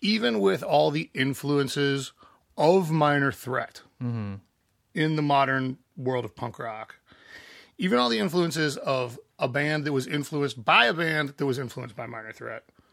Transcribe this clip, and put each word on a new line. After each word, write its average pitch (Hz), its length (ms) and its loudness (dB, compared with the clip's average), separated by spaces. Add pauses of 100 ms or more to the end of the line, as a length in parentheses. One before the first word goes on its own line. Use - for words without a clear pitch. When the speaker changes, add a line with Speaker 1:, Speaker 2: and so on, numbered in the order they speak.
Speaker 1:
even 220 400 0
with 190 220 4
all 151 280 4
the 156 240 -4
influences 139 1000 -2 (440)
of 170 340 4
Minor 143 420 4
Threat - 500 -6 (200)
Speaker 2:
Mm-hmm. 110 320 -6 (600)
Speaker 1:
in 156 220 0
the 151 60 0
modern 135 560 2 (180)
world 127 300 -2
of - 100 -18
punk 117 220 -8
rock, 110 380 -10 (840)
even 196 200 2
all 247 120 2
the 226 80 2
influences 160 580 0
of 127 420 -2 (200)
a 143 100 0
band 147 380 -2
that 151 80 -2
was 127 120 0
influenced 139 560 -4
by 202 240 6
a 220 60 4
band 160 460 -2
that 143 80 -2
was 131 120 0
influenced 123 380 -10
by 123 100 -10
Minor 110 260 -12
Threat, 117 320 -12 (280)